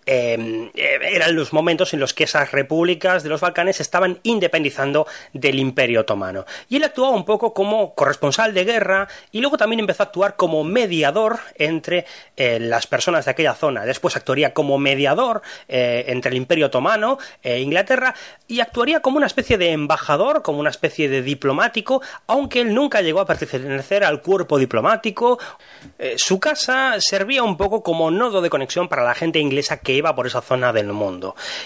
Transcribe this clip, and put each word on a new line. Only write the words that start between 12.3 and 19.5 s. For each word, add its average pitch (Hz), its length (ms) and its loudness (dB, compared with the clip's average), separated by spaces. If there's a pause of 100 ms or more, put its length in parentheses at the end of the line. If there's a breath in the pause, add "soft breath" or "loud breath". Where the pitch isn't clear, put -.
eh, 120 240 0
las 117 280 -2
personas 151 380 0
de 135 60 2
aquella 147 220 0
zona. 127 320 -2
Después 139 300 -2
actuaría 139 380 0
como 139 260 2
mediador, 143 640 0 (240 loud breath)
eh, 123 400 0
entre 127 240 -2
el 127 60 -2
Imperio 147 300 2
Otomano 214 520 0 (240 loud breath)
e 123 160 -2
Inglaterra 208 560 0 (320 loud breath)
y 233 120 -2
actuaría 240 420 0
como 269 160 2
una 294 100 4
especie - 300 0